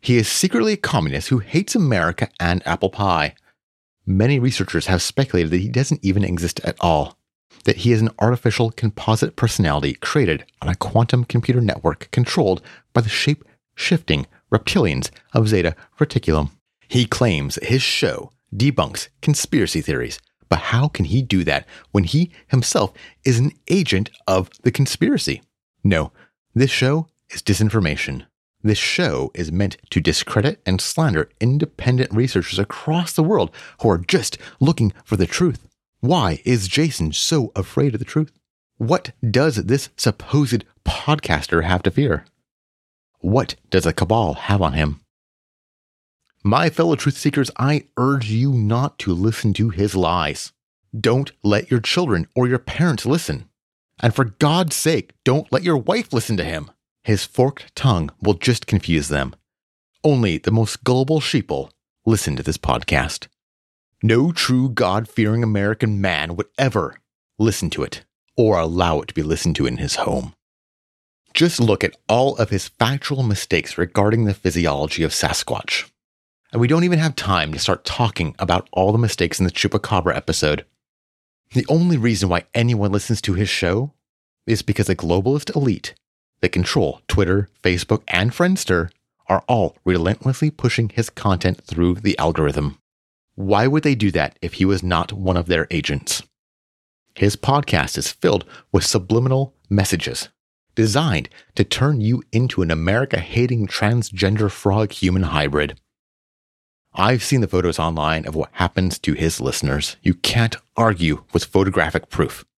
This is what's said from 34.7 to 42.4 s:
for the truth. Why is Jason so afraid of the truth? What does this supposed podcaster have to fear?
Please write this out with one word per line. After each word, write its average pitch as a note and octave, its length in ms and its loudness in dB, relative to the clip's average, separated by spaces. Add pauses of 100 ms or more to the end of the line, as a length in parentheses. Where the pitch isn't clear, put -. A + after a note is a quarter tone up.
for A2 120 -2
the F#2 120 4
truth. - 400 -2 (320)
Why A#2+ 440 0
is A2+ 220 0
Jason C3 460 -2
so C#3 420 -2
afraid C3 400 0
of A#2 60 -4
the A#2+ 40 -6
truth? D#3 280 -2 (460)
What A#2+ 340 -2 (180)
does C3 260 2
this A2+ 400 0
supposed A#2+ 680 0 (200)
podcaster - 800 0
have F#2 220 0
to F#2+ 80 4
fear? A2+ 320 0 (960)